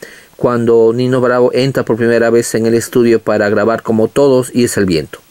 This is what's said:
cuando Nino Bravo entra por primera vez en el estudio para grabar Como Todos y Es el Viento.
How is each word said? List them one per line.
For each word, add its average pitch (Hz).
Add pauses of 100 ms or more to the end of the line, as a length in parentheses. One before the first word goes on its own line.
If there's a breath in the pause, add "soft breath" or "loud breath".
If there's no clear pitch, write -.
(360 loud breath)
cuando 117
Nino 127
Bravo 123
entra 127
por 113
primera 117
vez 117
en 113
el 113
estudio 117
para 104
grabar 110
Como 110
Todos 131
y 123
Es -
el 101
Viento. 80 (120)